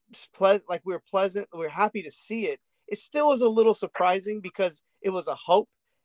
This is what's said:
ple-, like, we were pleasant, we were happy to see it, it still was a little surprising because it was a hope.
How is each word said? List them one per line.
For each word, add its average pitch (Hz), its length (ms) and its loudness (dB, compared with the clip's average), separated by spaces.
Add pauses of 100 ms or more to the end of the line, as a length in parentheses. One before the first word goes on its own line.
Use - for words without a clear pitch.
(320)
ple-, 196 360 2
like, 175 160 -6
we 185 80 -6
were 170 180 -8
pleasant, 196 420 -4
we - 60 -14
were 160 100 -6
happy 196 340 -2
to 151 100 -14
see 220 340 -8
it, 143 140 -6 (260)
it 208 140 -10
still 294 260 0
was 269 140 4
a 240 80 4
little 220 260 4
surprising 190 640 -2
because 180 440 -6 (180)
it 196 80 -4
was 180 160 -6
a 147 80 -6
hope. 175 340 0 (360)